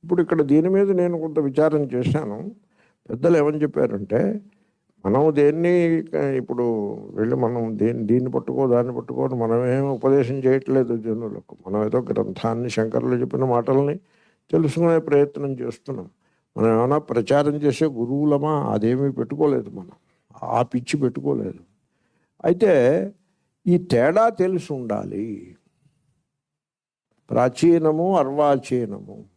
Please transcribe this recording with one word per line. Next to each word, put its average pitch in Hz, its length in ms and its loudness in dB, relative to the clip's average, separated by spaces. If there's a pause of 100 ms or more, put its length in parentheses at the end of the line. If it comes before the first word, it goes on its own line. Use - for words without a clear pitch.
ఇప్పుడు 175 180 0
ఇక్కడ 160 200 2
దీని 147 260 4
మీద 196 220 2
నేను 175 280 0
కొంత 156 200 -4
విచారం 151 380 2
చేశాను. 135 720 -2 (600)
పెద్దలు 165 260 2
ఏమని 151 260 2
చెప్పారంటే, 147 800 -2 (680)
మనం 139 280 4
దేన్ని, 165 720 2 (320)
ఇప్పుడు 117 580 -2
వెళ్ళి 104 420 -2
మనం 117 420 -2
దేన్ని, 117 280 0
దీన్ని 127 240 2
పట్టుకో, 131 360 -2
దాన్ని 120 300 0
పట్టుకో 123 280 -6
అని 131 100 -2
మనమేం 123 560 0
ఉపదేశం 135 440 2
చేయట్లేదు 131 640 2
జనులకు. 110 600 -8 (100)
మనం 104 180 -2
ఏదో 110 160 0
గ్రంథాన్ని, 113 720 -4
శంకరులు 120 500 -2
చెప్పిన 127 240 -2
మాటల్ని 135 540 0 (520)
తెలుసుకునే 165 480 2
ప్రయత్నం 143 520 0
చేస్తున్నాం. 123 600 -10 (460)
మనం 113 220 2
ఏమైనా 131 200 2
ప్రచారం 143 560 0
చేసే 147 320 0
గురువులమా? 143 760 0
అదేమీ 117 460 0
పెట్టుకోలేదు 131 600 -2
మనం, 92 200 -16 (520)
ఆ 120 200 -2
పిచ్చి 127 380 -4
పెట్టుకోలేదు. 135 580 -4 (840)
అయితే 180 680 2 (540)
ఈ 175 120 4
తేడా 165 500 2
తెలిసి 180 440 -2
ఉండాలి, 104 840 -8 (1700)
ప్రాచీనము, 160 880 2
అర్వాచీనము. 127 1040 -2 (120)